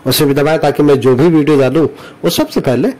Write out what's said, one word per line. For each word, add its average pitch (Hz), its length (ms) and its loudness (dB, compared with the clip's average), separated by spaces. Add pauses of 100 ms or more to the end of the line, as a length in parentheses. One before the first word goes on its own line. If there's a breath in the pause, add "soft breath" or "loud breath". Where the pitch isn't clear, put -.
उसे 131 180 -2
भी 139 100 0
दबाएं 147 240 0
ताकि 147 240 -2
मैं 143 140 4
जो 127 180 2
भी 135 120 2
वीडियो 151 320 2
डालूं 135 280 0 (360 loud breath)
वो - 80 -2
सबसे - 300 -4
पहले 139 400 -2